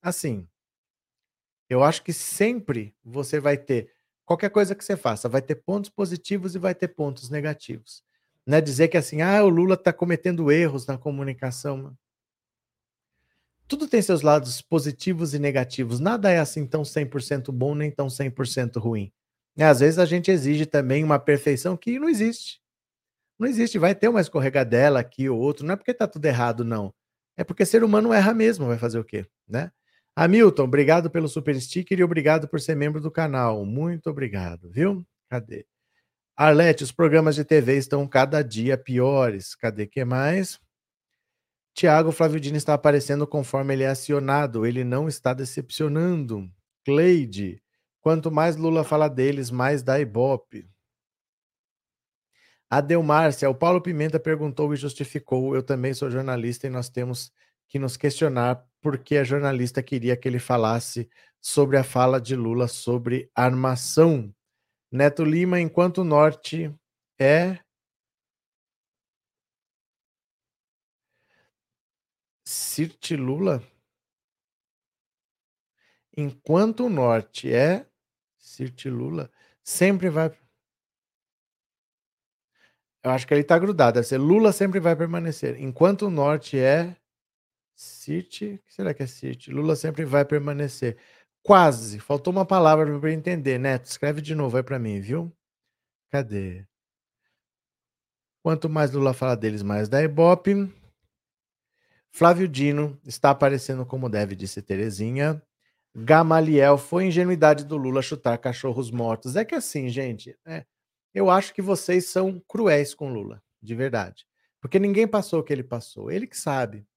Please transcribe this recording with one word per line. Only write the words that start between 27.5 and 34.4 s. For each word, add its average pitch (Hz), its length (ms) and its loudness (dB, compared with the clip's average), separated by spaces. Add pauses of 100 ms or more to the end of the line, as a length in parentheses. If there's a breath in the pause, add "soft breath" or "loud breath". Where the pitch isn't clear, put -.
ser 226 180 4
humano 214 300 2
erra 208 200 4
mesmo. 220 340 2
Vai 120 100 0
fazer 117 220 -2
o 110 60 -6
quê, 98 200 -8 (220)
né? 143 240 -6 (440)
Hamilton, 180 480 6
obrigado 147 460 4
pelo 160 180 -2
super 139 320 -4
sticker 180 400 -4
e 180 40 6
obrigado 156 440 2
por 151 140 -4
ser 160 140 -2
membro 151 260 -2
do 156 80 -6
canal. 127 560 -2
Muito 156 440 -6
obrigado, 95 600 -8